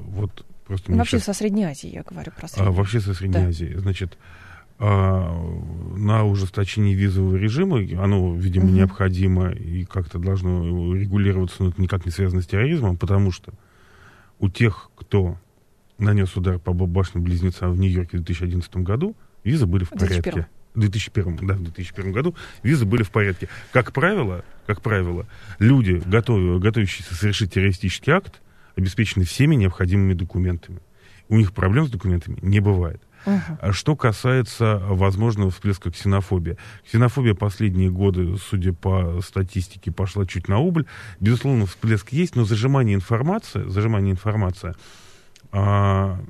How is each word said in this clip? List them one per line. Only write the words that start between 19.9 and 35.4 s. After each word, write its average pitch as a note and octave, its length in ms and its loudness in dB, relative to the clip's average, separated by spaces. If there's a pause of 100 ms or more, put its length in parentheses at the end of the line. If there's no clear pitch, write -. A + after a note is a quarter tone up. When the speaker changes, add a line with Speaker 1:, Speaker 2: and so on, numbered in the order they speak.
Speaker 2:
В - 40 -12
две G2+ 120 2
тысячи F2 120 0
первом. E2+ 220 -2
Speaker 1:
порядке. - 80 -8 (240)
В A2 60 -2
две G#2 100 4
тысячи G#2 220 -6
первом, F2 280 -2
да, F#2+ 140 -2
в G2 80 -4
две E2+ 80 -8
тысячи F2 240 -12
первом G2 160 -6
году C#3+ 240 -2 (300)
визы B2+ 200 2
были A2 200 2
в - 80 -6
порядке. G2 360 0 (240)
Как - 200 2
правило, C3+ 520 0 (220)
как - 160 -4
правило, F#2 420 -2 (360)
люди, G2+ 440 6
готов-, F#2 540 2
готовящиеся G#2 560 -2
совершить G2+ 380 -2
террористический G2 600 0
акт, - 280 -2 (340)
обеспечены F#2+ 500 0
всеми C#3+ 300 2
необходимыми F#2+ 600 2
документами. F2+ 640 -4 (480)
У G#2+ 80 4
них G#2+ 160 4
проблем G2+ 340 2
с B2+ 40 -6
документами F2+ 520 -2
не G2 160 4
бывает. F#2+ 420 0 (240)
Speaker 2:
Мгм. F3+ 360 -2
Speaker 1:
А G2+ 120 0
что D3+ 220 0
касается A#2 920 0
возможного G2 680 2